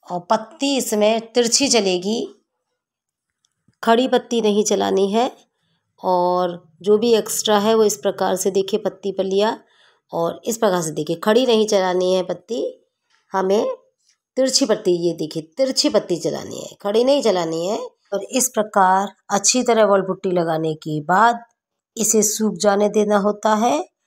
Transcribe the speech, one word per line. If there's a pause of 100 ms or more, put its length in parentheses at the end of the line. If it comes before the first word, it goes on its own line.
और
पत्ती
इसमें
तिरछी
चलेगी, (1600)
खड़ी
पत्ती
नहीं
चलानी
है (720)
और (200)
जो
भी
एक्स्ट्रा
है
वो
इस
प्रकार
से
देखिए
पत्ती
पर
लिया (540)
और
इस
प्रकार
से
देखिए
खड़ी
नहीं
चलानी
है
पत्ती, (720)
हमें (680)
तिरछी
पत्ती,
ये
देखिए (140)
तिरछी
पत्ती
चलानी
है,
खड़ी
नहीं
चलानी
है। (340)
और (100)
इस
प्रकार (180)
अच्छी
तरह
वॉल
पुट्टी
लगाने
के
बाद (540)
इसे
सूख
जाने
देना
होता
है (220)